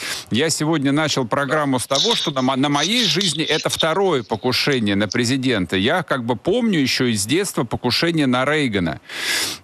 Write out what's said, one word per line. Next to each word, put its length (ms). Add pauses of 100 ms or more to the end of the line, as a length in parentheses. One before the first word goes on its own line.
(320)
я 180
сегодня 420
начал 340
программу 540
с 80
того, 280
что 160
на 100
мо-, 160
на 100
моей 380
жизни 400
это 240
второе 540
покушение 720
на 120
президента. 680
Я 260
как 220
бы 100
помню 440
еще 260
из 200
детства 380
покушение 640
на 160
Рейгана. 560 (640)